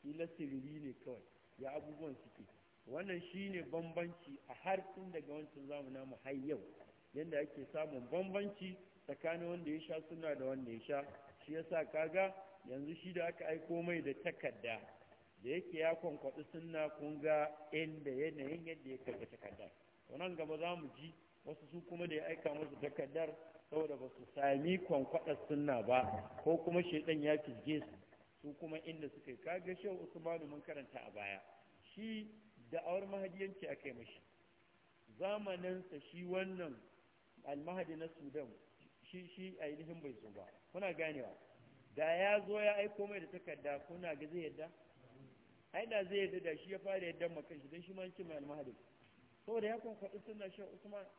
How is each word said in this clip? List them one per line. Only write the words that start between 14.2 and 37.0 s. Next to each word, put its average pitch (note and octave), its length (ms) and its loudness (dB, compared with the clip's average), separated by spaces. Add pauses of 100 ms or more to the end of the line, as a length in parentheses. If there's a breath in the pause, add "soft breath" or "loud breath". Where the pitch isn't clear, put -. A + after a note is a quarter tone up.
da A2 80 -4
yake E3+ 280 0
ya D#3+ 160 6
kwankwaɗi D3+ 560 -2
sunna, D#3+ 380 0 (100)
kun D3 220 -4
ga D3+ 280 6 (220)
inda D#3 400 0
yanayin D3+ 560 0
yadda D3+ 240 -6
ya C3 60 -4 (100)
karɓi A2+ 240 -4
takarda. G2+ 400 -10 (380)
To B2 80 -10
nan F3+ 200 -2
gaba D#3 220 -2
za E3+ 160 0
mu D#3 240 -6
ji D#3 160 -12 (300)
wasu - 260 -8
su E3+ 160 -6
kuma F3 220 -4
da D#3 80 0
ya D#3 100 0
aika E3 280 2
musu D3 260 -4
takardar D3 500 0 (400)
saboda D3+ 260 2
ba B2+ 200 -6
su B2 180 -14
sami C#3+ 440 8
kwankwaɗar D3 680 4
sunna C#3+ 360 4
ba, B2 200 10 (400)
ko D#3+ 160 8
kuma F3 240 6
shaiɗan D#3 400 4
ya D3+ 160 10
fizge D3 420 0
su, - 140 -8 (480)
su D3 160 -6
kuma D#3 260 -4
inda D#3 240 -4
suka C#3 220 -10
yi. B2 80 -6
Kaga F3+ 380 -2
Shehu F#3 260 -4
Usmanu E3 460 -2
mun D3 140 -6
karanta C#3 440 -8
a G#2+ 40 -10
baya, G2 300 -4 (540)
shi G#3+ 340 -4 (420)
da'awar E3+ 360 0
mahadiyanci G3 600 -4
aka C#3 200 -4
yi C3 60 -6
mashi. A#2 260 -12 (960)
Zamaninsa F#3 840 0 (100)
shi F3 140 -6
wannan F3+ 500 0 (680)